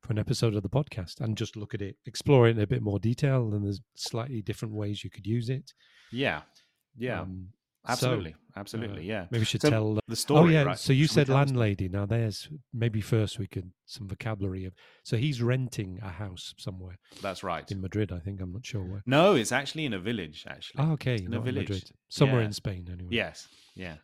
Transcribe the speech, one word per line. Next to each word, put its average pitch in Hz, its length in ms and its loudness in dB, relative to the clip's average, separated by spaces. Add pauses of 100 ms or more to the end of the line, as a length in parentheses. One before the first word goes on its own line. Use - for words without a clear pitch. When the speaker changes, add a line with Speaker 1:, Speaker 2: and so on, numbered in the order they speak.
Speaker 1:
for - 120 -8
an 104 60 0
episode 113 360 0
of 104 80 0
the 98 60 -4
podcast," - 520 -4
and 110 160 -2
just 110 180 -6
look 104 200 -10
at 101 60 -6
it, 98 140 -10 (120)
explore 127 400 8
it 117 100 6
in - 60 -2
a 104 40 0
bit 123 140 0
more 101 180 2
detail, 123 540 2
and 104 120 0
there's 101 160 -2 (140)
slightly 120 460 -6
different 107 320 -8
ways 104 300 -4
you 101 80 -8
could 95 160 -12
use 113 220 0
it. 135 240 -6 (380)
Speaker 2:
Yeah. 113 300 -2 (560)
Yeah. 113 240 -4
Speaker 1:
Um, 92 280 -10 (360)
Speaker 2:
Absolutely. 120 460 0
Speaker 1:
so, - 60 -20 (180)
Speaker 2:
Absolutely, 101 460 -8 (100)
Speaker 1:
uh, - 20 -2
Speaker 2:
yeah. 95 160 -4
Speaker 1:
maybe 117 120 0
we 110 40 2
should - 160 -2
Speaker 2:
So 151 80 6
Speaker 1:
tell, 107 380 2
Speaker 2:
the 113 80 -6
story, 147 260 6
Speaker 1:
oh, 175 60 10
yeah, 156 160 6
Speaker 2:
right? 92 160 0
Speaker 1:
so - 140 2
you 135 120 6
Speaker 2:
Should 156 60 2
we - 40 -4
Speaker 1:
said 143 120 6
Speaker 2:
tell 135 80 4
the 143 120 6
story? 135 100 0
Speaker 1:
landlady. 101 320 2
Now, 101 160 -2
there's 110 420 -2 (260)
maybe 113 280 0
first 107 380 0
we 98 80 -4
could, 90 240 -8 (140)
some - 220 -12
vocabulary 95 560 -6
of, 92 100 -10 (300)
so - 140 -2
he's 127 240 0
renting 117 600 -2
a 101 60 -10
house 92 500 -10
somewhere. 92 400 -12 (240)
Speaker 2:
That's 95 220 -6
right. 82 260 -4
Speaker 1:
In 98 120 -4
Madrid, 95 320 -2
I 87 60 -6
think. 95 200 -8
I'm 90 140 -8
not 117 120 -10
sure 98 200 -6
where. 95 200 -8
Speaker 2:
No, 165 300 6
it's 110 160 2
actually 139 320 -2
in 127 100 -2
a 95 60 -4
village, 87 480 -6
actually. - 340 -8
Speaker 1:
Oh, 160 120 2
okay, 131 220 0
Speaker 2:
It's 101 100 -2
in 110 80 -4
a 120 60 -2
Speaker 1:
not - 0 -
in 117 160 -2
Speaker 2:
village. 98 160 -2
Speaker 1:
Madrid. 95 200 -6 (160)
Somewhere 131 320 4
Speaker 2:
Yeah. 110 60 2
Speaker 1:
in 104 80 -4
Spain, 92 360 -8
anyway. 90 220 -10
Speaker 2:
Yes, 101 380 -4 (260)
yeah. 90 280 -10